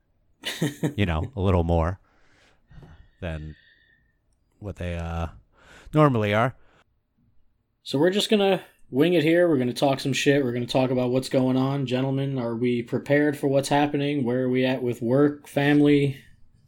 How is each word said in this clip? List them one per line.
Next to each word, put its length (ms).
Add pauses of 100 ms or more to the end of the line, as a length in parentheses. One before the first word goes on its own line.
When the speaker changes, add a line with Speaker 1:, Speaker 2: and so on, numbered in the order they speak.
(440)
Speaker 1:
<laughs> 520
Speaker 2:
You 100
know, 300
a 60
little 220
more 360 (1200)
than 360 (1040)
what 160
they, 200
uh, 320 (680)
normally 400
are. 220 (1300)
Speaker 1:
So 160
we're 140
just 180
gonna 320 (300)
wing 240
it 80
here. 260
We're 80
gonna 160
talk 260
some 140
shit. 300
We're 100
gonna 140
talk 240
about 180
what's 200
going 280
on. 300
Gentlemen, 500
are 180
we 280
prepared 540
for 100
what's 220
happening? 540
Where 200
are 60
we 140
at 200
with 180
work, 460
family? 720 (500)